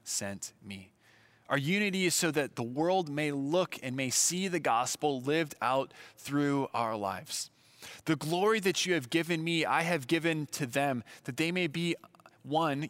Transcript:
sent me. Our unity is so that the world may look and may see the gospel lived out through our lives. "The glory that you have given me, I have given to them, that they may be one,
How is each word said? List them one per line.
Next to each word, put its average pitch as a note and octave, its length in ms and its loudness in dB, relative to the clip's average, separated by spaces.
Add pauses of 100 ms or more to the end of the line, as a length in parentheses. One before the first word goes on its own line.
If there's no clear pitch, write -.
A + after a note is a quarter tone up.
sent - 480 -6 (100)
me. G2 300 -12 (560)
Our C#3 100 2
unity F#3+ 460 2
is E3+ 100 4
so E3 180 2
that C#3 240 0
the B2 60 -4
world D#3+ 460 2
may D3 240 0
look D3 500 0
and B2+ 140 -6
may C3 140 0
see F3+ 380 2
the F3 120 0
gospel B2+ 600 0
lived D3 420 0
out C3 320 0 (220)
through C#3+ 580 0
our A2+ 220 0
lives. F#2+ 540 -6 (540)
"The E3 120 2
glory F3+ 440 2
that F#3 240 0
you F3+ 100 2
have C3+ 140 -2
given E3 340 0
me, E3 220 0
I C3 180 2
have E3 240 0
given D#3 420 2
to - 180 -4
them, C3 380 0 (200)
that C3 140 -6
they D#3+ 120 2
may F3+ 180 0
be E3 280 -2 (460)
one, D3 480 0